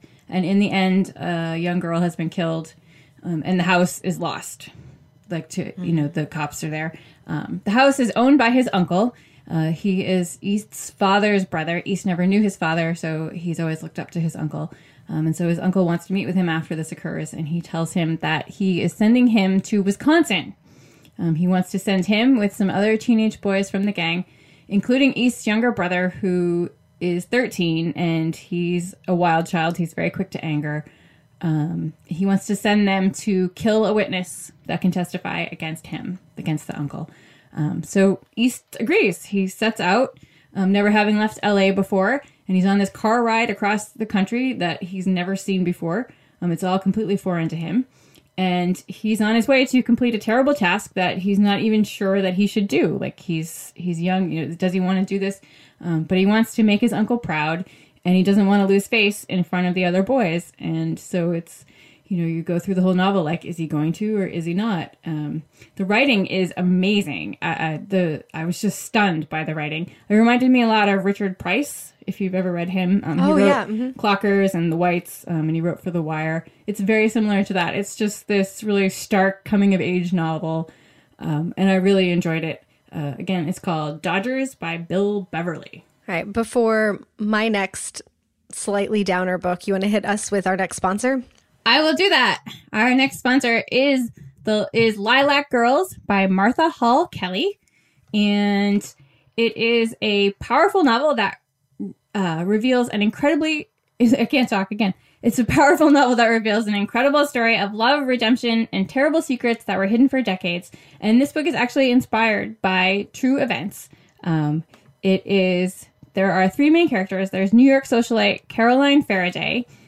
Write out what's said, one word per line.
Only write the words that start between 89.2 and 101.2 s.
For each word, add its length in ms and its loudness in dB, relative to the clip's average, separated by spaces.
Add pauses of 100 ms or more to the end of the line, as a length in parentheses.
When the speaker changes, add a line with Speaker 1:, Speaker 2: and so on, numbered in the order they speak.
Speaker 2:
book, 260 -4
you 80 -2
wanna 140 0
hit 180 0
us 240 -2
with 160 0
our 100 0
next 220 -4
sponsor? 460 -2 (420)
Speaker 1:
I 160 4
will 140 2
do 140 2
that. 340 2 (280)
Our 220 2
next 240 2
sponsor 540 2
is 400 2 (320)
the, 280 0
is 280 2
Lilac 500 2
Girls 460 2 (100)
by 220 2
Martha 420 2
Hall 380 2
Kelly. 500 -4 (560)
And 760 2 (480)
it 220 0
is 420 0
a 340 2
powerful 500 2
novel 320 2
that, 220 -2 (760)